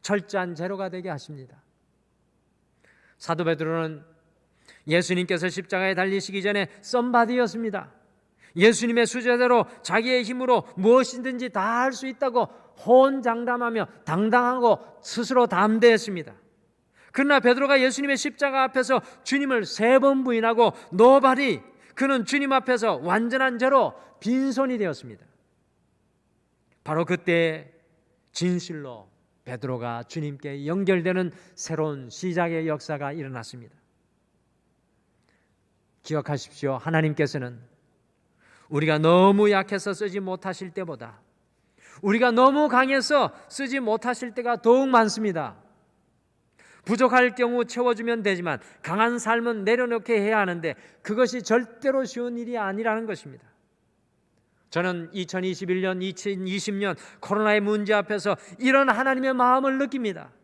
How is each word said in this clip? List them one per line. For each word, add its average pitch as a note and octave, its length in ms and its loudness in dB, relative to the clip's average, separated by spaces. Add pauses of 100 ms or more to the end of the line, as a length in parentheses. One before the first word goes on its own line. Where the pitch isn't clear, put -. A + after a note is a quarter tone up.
철저한 F#3+ 540 -4
제로가 F#3 340 -8
되게 F#3 200 -12
하십니다. C#3 540 -14 (1600)
사도 E3 260 -4
베드로는 D#3+ 580 -4 (840)
예수님께서 F3+ 600 0
십자가에 F#3+ 460 -4
달리시기 F#3+ 480 -4
전에 G3+ 260 -2 (120)
썸바디였습니다. A#3+ 1120 -2 (640)
예수님의 A3+ 500 4
수제자로 A#3+ 580 2 (180)
자기의 A#3+ 420 0
힘으로 B3 400 0 (120)
무엇이든지 B3 760 2
다 A3+ 320 -2
할 C4 100 0
수 C4 160 -10
있다고 B3 340 -2 (420)
호언장담하며 A#3+ 1000 2 (180)
당당하고 A#3 760 2 (200)
스스로 B3 460 0
담대했습니다. G#3+ 880 2 (800)
그러나 C#4 280 2
베드로가 C4+ 400 4
예수님의 C4+ 360 0
십자가 C4+ 480 -2
앞에서 C4 360 0 (220)
주님을 C4 440 -2
세 A#3+ 320 4
번 C4+ 260 4
부인하고 A3+ 480 2 (200)
nobody, B3+ 680 6 (320)
그는 C4 300 0
주님 C#4 280 -2
앞에서 A#3+ 440 0
완전한 A#3 640 0
제로, B3+ 360 4 (260)
빈손이 B3+ 580 0
되었습니다. C3+ 460 -6 (1600)
바로 D#3 200 -2
그때 E3 680 -2 (600)
진실로 D#3 800 -6 (340)
베드로가 A#2+ 600 -8
주님께 C#3+ 600 -10
연결되는 F3+ 680 0 (220)
새로운 D3+ 560 -6
시작의 E3+ 580 -2
역사가 C#3+ 440 -6
일어났습니다. B2+ 600 -14 (2250)
기억하십시오. C#3+ 760 -6
하나님께서는 C#3+ 840 -2 (1080)
우리가 D3+ 300 0
너무 F#3+ 520 6
약해서 G3 420 -2
쓰지 G3 280 -6
못하실 F#3 500 -10
때보다 C3+ 500 -12 (800)
우리가 A3+ 300 2
너무 C#4 380 4
강해서 C4 640 2 (160)
쓰지 C4+ 320 -6
못하실 A#3 520 -4
때가 A#3+ 300 -4
더욱 C4 260 6
많습니다. G#3+ 680 0 (1300)
부족할 B3 500 4
경우 A#3+ 300 0
채워주면 A#3 580 -2
되지만 F3 360 -2 (220)
강한 A3+ 380 -2
삶은 A#3 460 -2
내려놓게 A#3 560 0
해야 G#3+ 180 0
하는데 F3 360 -2 (280)
그것이 A#3 400 -2
절대로 B3+ 640 -2
쉬운 A#3+ 340 -8
일이 A#3+ 180 -8
아니라는 A3 500 -4
것입니다. D3+ 400 -12 (1200)
저는 E3+ 420 -4
이천이십일 F#3 720 -6
년, F#3 180 -4
이천이십 F#3+ 760 -6
년 G3 200 -4 (240)
코로나의 G#3+ 400 0
문제 G#3 320 -2
앞에서 G#3 440 0 (220)
이런 C4+ 300 4
하나님의 C4 460 0
마음을 C4 420 2
느낍니다. G#3+ 560 -6 (120)